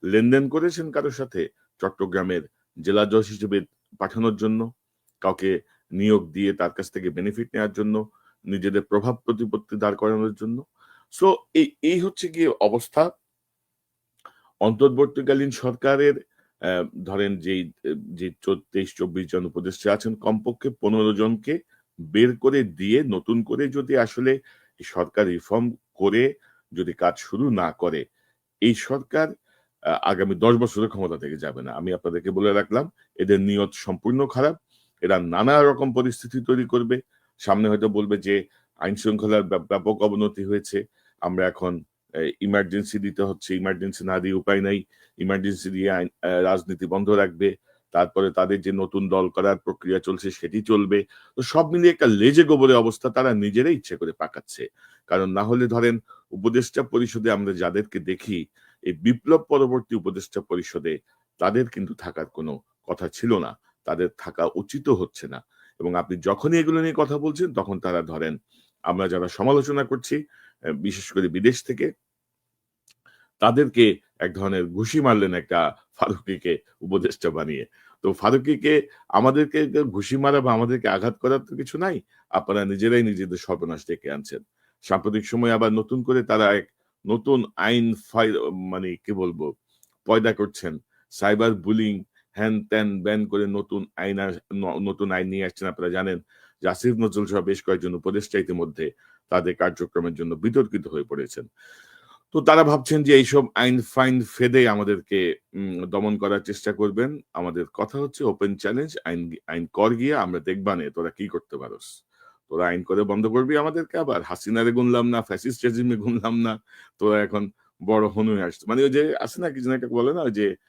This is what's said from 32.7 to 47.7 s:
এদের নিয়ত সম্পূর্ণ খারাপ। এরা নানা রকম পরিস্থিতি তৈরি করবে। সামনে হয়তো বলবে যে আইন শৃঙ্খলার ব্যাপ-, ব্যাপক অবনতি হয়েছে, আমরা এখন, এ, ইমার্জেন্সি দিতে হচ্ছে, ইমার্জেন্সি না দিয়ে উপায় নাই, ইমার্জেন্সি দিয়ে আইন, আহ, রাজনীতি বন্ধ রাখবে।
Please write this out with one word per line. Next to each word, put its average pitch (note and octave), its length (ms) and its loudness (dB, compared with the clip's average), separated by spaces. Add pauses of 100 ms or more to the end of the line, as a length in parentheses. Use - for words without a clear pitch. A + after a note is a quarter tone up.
এদের G2 260 4
নিয়ত G2+ 320 2
সম্পূর্ণ A#2+ 540 -2
খারাপ। C3+ 300 0 (440)
এরা F#2 180 2
নানা G#2+ 440 4
রকম C3+ 300 4
পরিস্থিতি B2 500 -2
তৈরি B2+ 220 2
করবে। B2 360 0 (360)
সামনে G#2 320 2
হয়তো G#2+ 200 2
বলবে G#2 280 0
যে G2 300 -2 (280)
আইন F#2+ 200 -4
শৃঙ্খলার G#2+ 480 2
ব্যাপ-, F2+ 240 -2
ব্যাপক G2+ 340 0
অবনতি G#2 420 0
হয়েছে, G2+ 420 -4 (360)
আমরা F#2 260 0
এখন, F2+ 360 -4 (300)
এ, D#2 260 -4
ইমার্জেন্সি G2+ 600 -2
দিতে G2 240 -4
হচ্ছে, G2 320 -6
ইমার্জেন্সি F#2+ 480 -6
না F#2 160 -2
দিয়ে F#2+ 140 -2
উপায় G2 280 0
নাই, G2 220 -2 (340)
ইমার্জেন্সি F#2+ 520 -2
দিয়ে F#2+ 220 0
আইন, F#2 160 -2 (140)
আহ, F2+ 220 0
রাজনীতি F#2 420 -2
বন্ধ G2 240 -2
রাখবে। F#2+ 460 2 (360)